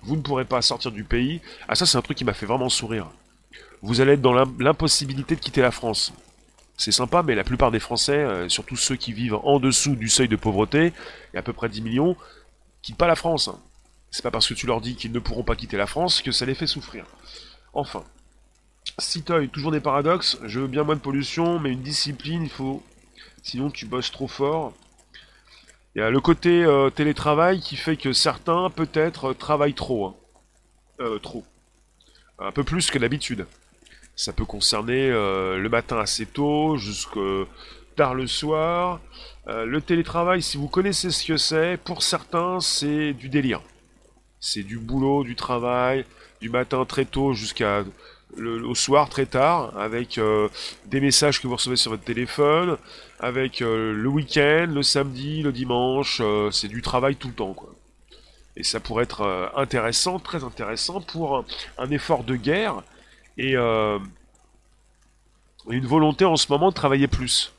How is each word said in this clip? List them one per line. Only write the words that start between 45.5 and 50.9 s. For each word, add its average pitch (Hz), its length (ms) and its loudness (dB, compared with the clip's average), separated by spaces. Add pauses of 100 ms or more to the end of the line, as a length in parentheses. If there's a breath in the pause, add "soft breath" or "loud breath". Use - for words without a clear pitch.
du 117 80 -8
matin 127 340 0
très 131 220 0
tôt 135 260 0
jusqu'à 104 540 0 (520 loud breath)
le, 117 300 -6
au 120 80 -2
soir 139 340 4
très 135 160 0
tard, 131 520 2
avec, 110 400 -4
euh, 107 320 4 (360 loud breath)
des 135 140 -2